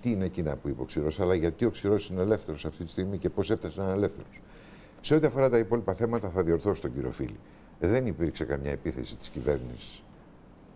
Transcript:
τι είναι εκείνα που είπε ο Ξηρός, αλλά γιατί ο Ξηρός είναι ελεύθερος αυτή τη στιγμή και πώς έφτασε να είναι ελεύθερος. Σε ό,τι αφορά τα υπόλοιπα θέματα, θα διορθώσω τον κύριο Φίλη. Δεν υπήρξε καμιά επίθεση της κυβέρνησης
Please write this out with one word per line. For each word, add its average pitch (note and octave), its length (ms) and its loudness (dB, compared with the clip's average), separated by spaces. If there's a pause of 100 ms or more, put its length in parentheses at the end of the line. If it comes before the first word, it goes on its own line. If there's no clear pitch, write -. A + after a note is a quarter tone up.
τι B2 100 0
είναι F#2+ 140 2
εκείνα E2 320 -2
που - 120 -6
είπε C2+ 140 -4
ο - 20 -4
Ξηρός, D2+ 360 -2
αλλά F#2 140 6
γιατί E2+ 300 2
ο A2+ 60 4
Ξηρός G2+ 380 0
είναι F#2 140 -2
ελεύθερος F#2+ 420 0
αυτή D#2+ 200 -6
τη D#2+ 60 -10
στιγμή F#2+ 280 -4
και E2+ 120 0
πώς G2+ 200 0
έφτασε F2+ 300 -2
να G2 60 -2
είναι F#2 80 0
ελεύθερος. - 460 -2 (600)
Σε - 140 2
ό,τι D3+ 120 4
αφορά C3+ 240 4
τα A#2+ 80 6
υπόλοιπα A2+ 340 2
θέματα, A2+ 360 0
θα F2+ 140 2
διορθώσω E2 400 2
τον C2 120 -4
κύριο B1+ 160 -4
Φίλη. A#1+ 280 -8 (420)
Δεν B2 260 4
υπήρξε D#2+ 380 -2
καμιά C#2 260 -2
επίθεση C2+ 460 -4
της - 120 -14
κυβέρνησης B1 760 -4 (720)